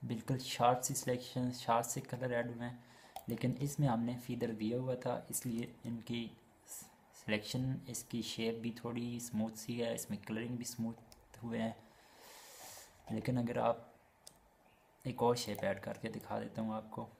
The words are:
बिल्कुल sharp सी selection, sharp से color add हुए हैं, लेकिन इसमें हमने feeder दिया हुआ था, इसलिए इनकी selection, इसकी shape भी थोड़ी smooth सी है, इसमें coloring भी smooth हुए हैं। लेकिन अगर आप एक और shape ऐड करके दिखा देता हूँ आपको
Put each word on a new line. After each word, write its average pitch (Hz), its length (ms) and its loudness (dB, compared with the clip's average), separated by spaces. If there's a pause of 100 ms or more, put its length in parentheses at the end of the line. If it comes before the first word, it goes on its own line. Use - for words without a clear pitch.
बिल्कुल 117 340 0
sharp 127 420 6
सी - 120 0
selection, 127 580 0
sharp 117 340 4
से - 160 -2
color 123 320 -2
add 120 180 2
हुए 117 140 -6
हैं, 120 200 -8 (440)
लेकिन 127 320 2
इसमें 143 260 4
हमने 117 300 4
feeder 117 360 -2
दिया 107 260 0
हुआ 127 160 0
था, 123 360 -2
इसलिए 117 420 -2 (120)
इनकी 117 440 -2 (880)
selection, 131 640 0 (100)
इसकी 117 340 -4
shape 113 380 0
भी 113 220 -2
थोड़ी 120 360 -2
smooth 110 380 0
सी 120 220 -4
है, 117 160 2
इसमें - 260 -4
coloring 120 360 -2
भी 120 80 -4
smooth - 760 -6
हुए 117 160 -2
हैं। 113 160 0 (1400)
लेकिन 110 260 2
अगर 120 220 0
आप 117 340 2 (1120)
एक 127 180 0
और 120 140 8
shape 104 260 -2
ऐड 98 160 2
करके 113 300 -4
दिखा 107 300 -4
देता 110 220 -4
हूँ 110 140 0
आपको 110 320 -6 (120)